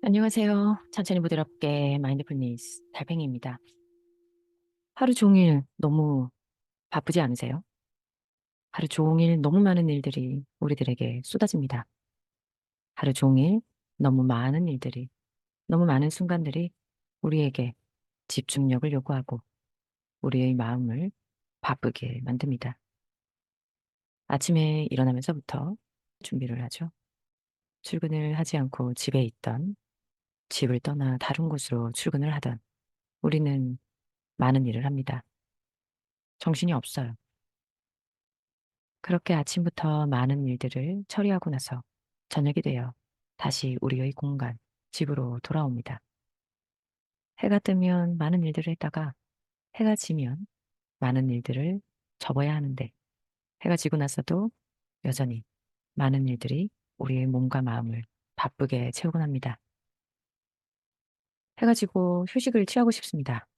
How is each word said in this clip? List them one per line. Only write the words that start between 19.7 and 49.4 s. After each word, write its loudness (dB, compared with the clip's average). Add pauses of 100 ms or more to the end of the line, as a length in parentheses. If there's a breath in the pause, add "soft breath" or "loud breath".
우리의 2
마음을 -2 (520)
바쁘게 -4
만듭니다. -4 (1500)
아침에 2
일어나면서부터 -2 (460)
준비를 -6
하죠. -8 (880)
출근을 -2
하지 -2
않고 -2
집에 0
있던, -4 (720)
집을 0
떠나 -2
다른 -2
곳으로 -4
출근을 -2
하던 -4 (640)
우리는 0 (600)
많은 4
일을 -2
합니다. -4 (1160)
정신이 0
없어요. -4 (1900)
그렇게 0
아침부터 0
많은 0
일들을 -4
처리하고 0
나서 -6 (460)
저녁이 0
되어 -4 (440)
다시 -4
우리의 -2
공간, -6 (340)
집으로 -4
돌아옵니다. -4 (1400)
해가 2
뜨면 2
많은 2
일들을 -2
했다가 -6 (600)